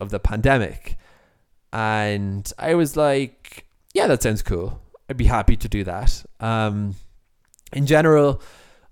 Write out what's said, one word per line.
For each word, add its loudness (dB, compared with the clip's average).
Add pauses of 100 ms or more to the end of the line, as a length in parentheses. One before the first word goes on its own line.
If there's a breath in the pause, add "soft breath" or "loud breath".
of -10
the -6
pandemic." 0 (760 soft breath)
And -4
I -2
was 0
like, -4 (280)
"Yeah, 2
that 2
sounds 0
cool. -4 (280)
I'd -8
be 2
happy 4
to -4
do -2
that." 0 (160)
Um, -2 (760)
in -2
general, 4 (500 loud breath)